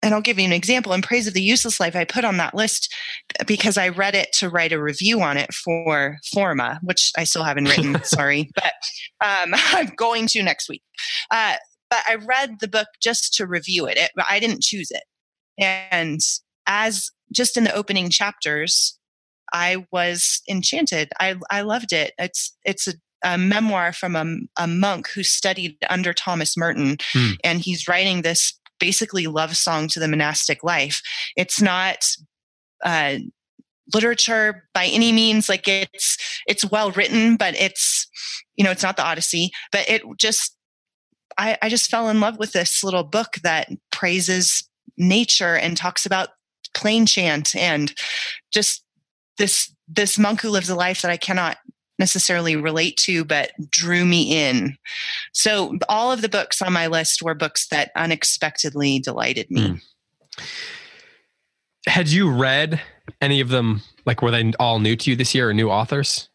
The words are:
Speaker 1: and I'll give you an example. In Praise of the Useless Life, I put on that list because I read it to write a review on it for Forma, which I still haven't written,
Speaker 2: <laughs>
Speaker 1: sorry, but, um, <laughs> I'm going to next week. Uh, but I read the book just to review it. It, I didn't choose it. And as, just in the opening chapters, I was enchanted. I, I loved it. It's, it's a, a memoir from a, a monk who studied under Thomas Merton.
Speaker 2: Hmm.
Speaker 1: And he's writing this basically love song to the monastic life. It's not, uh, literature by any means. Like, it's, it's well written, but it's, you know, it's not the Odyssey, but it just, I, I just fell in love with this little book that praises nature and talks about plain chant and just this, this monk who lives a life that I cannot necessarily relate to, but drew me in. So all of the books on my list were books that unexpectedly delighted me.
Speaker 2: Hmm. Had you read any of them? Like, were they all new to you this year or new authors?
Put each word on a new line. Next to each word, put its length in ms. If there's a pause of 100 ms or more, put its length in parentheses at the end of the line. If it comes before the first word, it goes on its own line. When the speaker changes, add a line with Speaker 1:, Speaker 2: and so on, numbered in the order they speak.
Speaker 1:
and 100
I'll 80
give 180
you 60
an 80
example. 400
In 80
Praise 260
of 60
the 80
Useless 380
Life, 160
I 100
put 200
on 120
that 180
list 380 (520)
because 320
I 120
read 260
it 240
to 100
write 240
a 80
review 400
on 160
it 160
for 640 (160)
Forma, 500
which 340
I 60
still 200
haven't 220
written, 360
Speaker 2:
<laughs> 20
Speaker 1:
sorry, 520
but, 180 (520)
um, 280
<laughs> 180
I'm 240
going 320
to 160
next 260
week. 140 (480)
Uh, 240 (340)
but 180
I 80
read 440
the 80
book 200 (140)
just 340
to 120
review 400
it. 100
It, 140 (180)
I 100
didn't 220
choose 300
it. 120 (560)
And 600 (480)
as, 420 (240)
just 240
in 60
the 100
opening 380
chapters, 880 (520)
I 400
was 560
enchanted. 640 (100)
I, 180 (120)
I 120
loved 320
it. 260
It's, 440
it's 240
a, 60 (300)
a 160
memoir 540
from 220
a, 100 (360)
a 60
monk 480
who 80
studied 540 (120)
under 240
Thomas 420
Merton. 420 (160)
Speaker 2:
Hmm. 180 (120)
Speaker 1:
And 180
he's 260
writing 340
this 320 (260)
basically 460
love 320
song 300
to 120
the 80
monastic 560
life. 380 (340)
It's 260
not, 440 (800)
uh, 300 (800)
literature 840
by 100
any 260
means. 380
Like, 180
it's, 500 (280)
it's 240
well 220
written, 460
but 220
it's, 480 (480)
you 80
know, 80
it's 120
not 140
the 80
Odyssey, 440 (220)
but 180
it 140 (160)
just, 360 (840)
I, 240
I 60
just 200
fell 200
in 100
love 180
with 140
this 320
little 200
book 400
that 260 (220)
praises 720 (360)
nature 560
and 220
talks 280
about 240 (440)
plain 320
chant 500
and 380 (580)
just 320 (540)
this, 340 (160)
this 300
monk 240
who 80
lives 200
a 60
life 280
that 80
I 60
cannot 400 (420)
necessarily 560
relate 420
to, 260
but 280 (200)
drew 340
me 300 (120)
in. 280 (580)
So 440 (100)
all 240
of 100
the 80
books 320
on 120
my 140
list 340
were 140
books 340
that 260
unexpectedly 1040
delighted 520
me. 180
Speaker 2:
Hmm. 60 (2000)
Had 220
you 200
read 520 (400)
any 180
of 100
them? 320 (240)
Like, 160
were 100
they 280
all 200
new 160
to 160
you 40
this 180
year 160
or 40
new 160
authors? 640